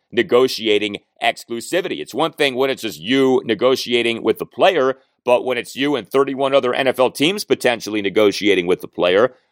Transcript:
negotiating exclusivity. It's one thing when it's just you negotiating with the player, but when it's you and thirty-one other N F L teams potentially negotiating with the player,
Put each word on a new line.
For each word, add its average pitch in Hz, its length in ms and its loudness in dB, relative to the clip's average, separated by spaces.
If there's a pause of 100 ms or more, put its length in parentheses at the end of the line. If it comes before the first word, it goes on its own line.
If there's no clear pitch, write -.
(120)
negotiating 107 840 0 (220)
exclusivity. 117 800 -4
It's 76 140 -14
one 151 180 -2
thing 139 220 -2
when 135 160 0
it's 127 120 -8
just 170 180 -8
you 131 440 2
negotiating 117 800 0
with 110 160 0
the 85 80 -10
player, 135 520 0 (260)
but 123 200 2
when 123 140 -2
it's 113 160 -10
you 139 220 -2
and 107 120 -8
thirty-one 139 460 0
other 123 180 2
N 131 140 2
F 123 140 2
L 123 100 2
teams 190 320 -2
potentially 113 580 -2
negotiating 98 680 2
with 90 120 0
the - 80 -16
player, 92 460 2 (180)